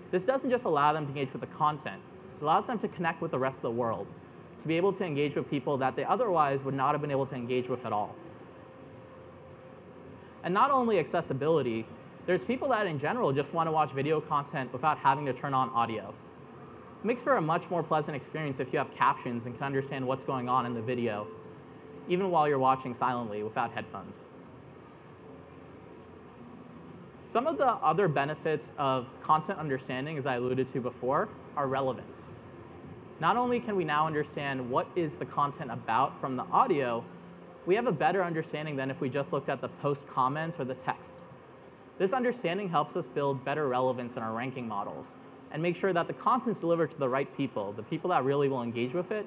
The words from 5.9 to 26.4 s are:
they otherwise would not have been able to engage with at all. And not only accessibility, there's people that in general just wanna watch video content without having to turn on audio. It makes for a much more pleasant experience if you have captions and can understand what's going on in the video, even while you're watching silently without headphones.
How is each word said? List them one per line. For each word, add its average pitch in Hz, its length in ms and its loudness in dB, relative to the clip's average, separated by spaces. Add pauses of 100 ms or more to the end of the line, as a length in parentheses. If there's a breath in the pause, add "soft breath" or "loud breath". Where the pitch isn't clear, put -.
they 143 80 0
otherwise 156 600 2
would 135 100 -2
not 139 180 4
have 147 80 2
been 147 100 -2
able 135 160 2
to 143 80 -8
engage 123 340 -2
with 123 160 -2
at 113 80 -2
all. 104 220 0 (2250 loud breath)
And 165 100 -2
not 240 180 6
only 240 280 4
accessibility, 135 880 2 (400)
there's 180 180 4
people 277 240 -2
that 214 180 4
in 156 120 -2
general 160 340 2
just 139 200 0
wanna 165 200 2
watch 151 200 4
video 143 280 2
content 143 520 -2
without 151 260 2
having 143 280 4
to 131 60 0
turn 139 220 -2
on 131 160 4
audio. 110 440 0 (880)
It 190 40 -2
makes 254 140 2
for 277 160 4
a 196 40 4
much 170 300 0
more 170 120 2
pleasant 156 340 2
experience 143 440 -4
if 131 120 -4
you 156 60 2
have 131 140 0
captions 123 520 2
and 120 100 -8
can 139 100 -6
understand 135 420 -2
what's 131 180 0
going 127 240 -2
on 127 160 4
in 123 80 -2
the 117 80 -2
video, 110 460 0 (840)
even 180 220 2
while 151 180 6
you're 143 100 4
watching 131 360 2
silently 120 480 -2
without 113 300 -2
headphones. - 580 -10 (3000)